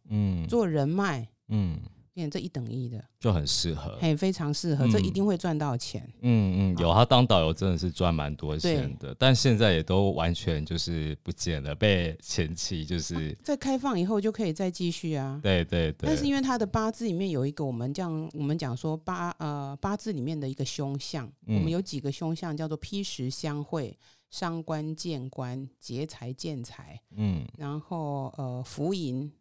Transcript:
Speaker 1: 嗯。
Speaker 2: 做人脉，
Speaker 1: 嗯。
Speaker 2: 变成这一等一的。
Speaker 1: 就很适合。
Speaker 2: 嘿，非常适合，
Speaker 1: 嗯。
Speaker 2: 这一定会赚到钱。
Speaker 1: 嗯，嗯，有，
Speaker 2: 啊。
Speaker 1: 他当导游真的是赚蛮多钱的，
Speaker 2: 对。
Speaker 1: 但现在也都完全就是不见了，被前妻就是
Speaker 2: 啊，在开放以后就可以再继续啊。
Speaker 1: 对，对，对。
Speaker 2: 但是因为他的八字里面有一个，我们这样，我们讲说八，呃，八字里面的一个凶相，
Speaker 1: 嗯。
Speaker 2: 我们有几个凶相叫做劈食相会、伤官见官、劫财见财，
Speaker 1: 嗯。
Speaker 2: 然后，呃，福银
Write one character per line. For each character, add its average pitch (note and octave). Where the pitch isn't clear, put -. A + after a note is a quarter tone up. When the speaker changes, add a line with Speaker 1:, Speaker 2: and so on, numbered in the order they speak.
Speaker 1:
嗯。 F#2+
Speaker 2:
做 A3+
人 D3
脉， E3
Speaker 1:
嗯。 F#2+
Speaker 2:
变 D#3+
成 -
这 F#3
一 -
等 B2
一 A#2+
的。 A2+
Speaker 1:
就 A2+
很 D#2
适 D#2+
合。 D2
Speaker 2:
嘿， D#3+
非 F#3+
常 D#3
适 D#3
合， C3+
Speaker 1:
嗯。 A#2
Speaker 2:
这 G#2
一 F#2
定 G3
会 G3+
赚 E3+
到 D3
钱。 -
Speaker 1:
嗯， G2
嗯， E2+
有， E2+
Speaker 2:
啊。 E2+
Speaker 1:
他 A#2
当 B2+
导 F#2+
游 D#2+
真 F#2+
的 E2+
是 F2
赚 F2
蛮 D2
多 D2
钱 D3
的， -
Speaker 2:
对。 B1+
Speaker 1:
但 C3
现 A#2+
在 G#2
也 D#2+
都 F#2+
完 E2
全 D#2+
就 E2+
是 D#2
不 F2
见 D#2+
了， D2
被 F2+
前 E2
妻 E2+
就 E2+
是 E2
Speaker 2:
啊， D#2
在 C#4+
开 C4+
放 B3
以 F3
后 G#3
就 G#3+
可 G#3+
以 D#3+
再 F#3
继 F3
续 D#3+
啊。 C3+
Speaker 1:
对， F#2
对， E2
对。 -
Speaker 2:
但 D#4
是 D4
因 C#4
为 C#4
他 C4
的 A3
八 A3
字 A#3
里 F#3+
面 F#3+
有 C3+
一 C#3+
个， D3+
我 C3
们 B2
这 F#3+
样， D#3+
我 D3+
们 D3
讲 B2+
说 D#3
八， F3
呃， C#3+
八 G3
字 A3
里 D3+
面 D3+
的 C#3
一 C3
个 C3+
凶 C#3
相， C3
Speaker 1:
嗯。 G#2+
Speaker 2:
我 G3
们 D#3+
有 F3
几 D3+
个 C#3+
凶 E3
相 D#3+
叫 D#3+
做 D3+
劈 G3+
食 C3
相 D3
会、 C#3+
伤 E3
官 D#3
见 C#3+
官、 C3
劫 B2+
财 A#2+
见 C3+
财， A#2
Speaker 1:
嗯。 G3
Speaker 2:
然 D3
后， D3
呃， B2+
福 D3
银 D3